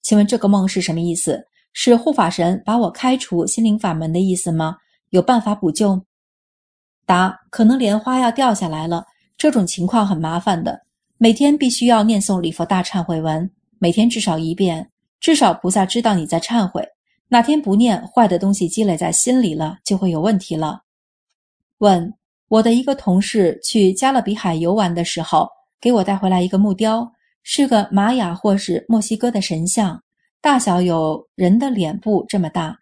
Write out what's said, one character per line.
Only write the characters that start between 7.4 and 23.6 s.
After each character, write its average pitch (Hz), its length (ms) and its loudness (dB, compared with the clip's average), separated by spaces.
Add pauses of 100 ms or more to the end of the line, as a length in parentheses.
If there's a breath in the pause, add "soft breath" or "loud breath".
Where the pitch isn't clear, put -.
可 - 140 0
能 247 160 4
莲 214 180 0
花 254 220 -2
要 247 100 2
掉 240 240 0
下 190 140 -2
来 156 220 -6
了， 170 160 -4 (320)
这 302 120 0
种 214 160 0
情 175 220 -4
况 214 180 2
很 185 140 -2
麻 165 180 -4
烦 175 240 -2
的， - 200 -6 (360)
每 226 140 4
天 285 260 2
必 269 120 0
须 240 180 -2
要 226 160 4
念 214 180 2
诵 190 200 -2
礼 170 100 -4
佛 170 140 -6
大 185 180 -2
忏 180 180 -4
悔 165 200 -4
文， 160 280 -2 (300)
每 175 120 2
天 220 180 2
至 233 100 -4
少 170 180 -2
一 160 160 -4
遍， 175 380 -4 (280)
至 330 140 2
少 220 200 4
菩 180 180 -2
萨 190 140 2
知 233 160 -4
道 220 120 0
你 165 140 0
在 165 120 -2
忏 226 280 -2
悔。 - 180 -8 (440)
哪 240 120 4
天 294 200 0
不 196 120 -2
念， 220 320 2
坏 233 220 2
的 180 100 0
东 196 160 0
西 185 140 -2
积 220 160 -2
累 175 140 0
在 170 140 -4
心 247 300 0
里 165 140 0
了， 160 300 -6
就 196 120 0
会 185 140 0
有 156 80 -2
问 202 180 0
题 175 180 -6
了。 156 260 -6 (960)
问： 190 360 2 (360)
我 220 120 4
的 233 120 4
一 254 100 2
个 269 100 -2
同 196 280 0
事 196 420 0